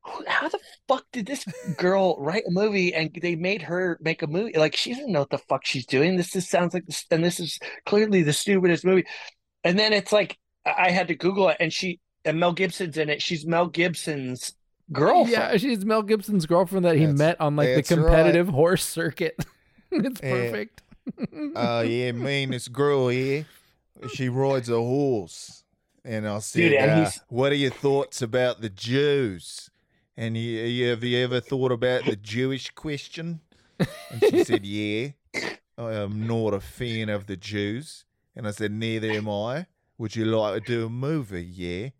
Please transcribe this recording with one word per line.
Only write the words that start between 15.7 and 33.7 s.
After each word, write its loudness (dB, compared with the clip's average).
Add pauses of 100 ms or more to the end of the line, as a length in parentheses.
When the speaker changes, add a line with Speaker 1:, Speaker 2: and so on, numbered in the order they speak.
Speaker 3:
Mel 2
Gibson's 0
girlfriend 2
that 6
he 6
Speaker 2:
That's, 2
Speaker 3:
met 4
on, 2
like, 4
the 2
Speaker 2:
that's 2
right. 4
Speaker 3:
competitive 8
horse 4
circuit. -4
<laughs> -6 (460)
It's -2
Speaker 2:
Yeah. -4
Speaker 3:
perfect. -4 (340)
<laughs> -8
Speaker 2:
"Uh, 0
yeah, 0
me -2
and -4
this -6
girl 2
here, -2 (680)
she -2
rides 0
a 0
horse." -2 (420)
And -6
I -4
said, -4
Speaker 1:
Dude, 6
and 4
Speaker 2:
uh, 4
Speaker 1:
he's -4
Speaker 2:
"What 2
are 2
your 2
thoughts 0
about 0
the -6
Jews? -2 (460)
And -4
you, -4
you, 0
have 0
you 2
ever 0
thought -2
about 0
the 0
Jewish -4
question?" -10 (380)